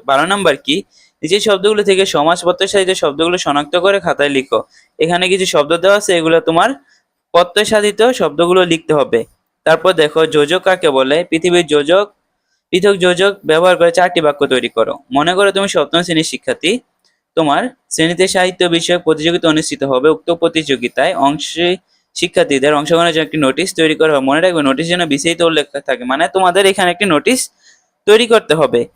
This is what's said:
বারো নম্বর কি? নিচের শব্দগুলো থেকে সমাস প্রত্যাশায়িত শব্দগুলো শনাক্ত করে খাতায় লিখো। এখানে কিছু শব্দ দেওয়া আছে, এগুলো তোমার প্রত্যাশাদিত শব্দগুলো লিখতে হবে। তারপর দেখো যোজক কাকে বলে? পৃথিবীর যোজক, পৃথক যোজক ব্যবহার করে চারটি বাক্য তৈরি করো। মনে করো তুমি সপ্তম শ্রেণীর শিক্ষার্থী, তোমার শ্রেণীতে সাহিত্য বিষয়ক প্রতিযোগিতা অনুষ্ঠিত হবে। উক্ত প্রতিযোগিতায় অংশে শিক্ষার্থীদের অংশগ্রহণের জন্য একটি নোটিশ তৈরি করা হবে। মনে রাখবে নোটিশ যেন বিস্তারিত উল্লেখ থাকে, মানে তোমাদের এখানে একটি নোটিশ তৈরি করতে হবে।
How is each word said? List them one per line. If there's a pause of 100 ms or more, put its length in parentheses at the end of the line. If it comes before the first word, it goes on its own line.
বারো
নম্বর (100)
কি? (480)
নিচের
শব্দগুলো
থেকে
সমাস
প্রত্যাশায়িত (100)
শব্দগুলো
শনাক্ত (100)
করে
খাতায়
লিখো। (400)
এখানে
কিছু
শব্দ
দেওয়া
আছে,
এগুলো
তোমার (640)
প্রত্যাশাদিত (180)
শব্দগুলো
লিখতে
হবে। (440)
তারপর
দেখো (140)
যোজক
কাকে
বলে? (100)
পৃথিবীর
যোজক, (680)
পৃথক
যোজক (140)
ব্যবহার
করে
চারটি
বাক্য (120)
তৈরি
করো। (220)
মনে
করো
তুমি
সপ্তম
শ্রেণীর
শিক্ষার্থী, (680)
তোমার (300)
শ্রেণীতে
সাহিত্য (140)
বিষয়ক
প্রতিযোগিতা
অনুষ্ঠিত (100)
হবে।
উক্ত (120)
প্রতিযোগিতায় (120)
অংশে (460)
শিক্ষার্থীদের
অংশগ্রহণের
জন্য
একটি
নোটিশ (120)
তৈরি
করা
হবে।
মনে
রাখবে
নোটিশ
যেন
বিস্তারিত
উল্লেখ (220)
থাকে,
মানে (120)
তোমাদের
এখানে
একটি
নোটিশ (680)
তৈরি
করতে
হবে। (140)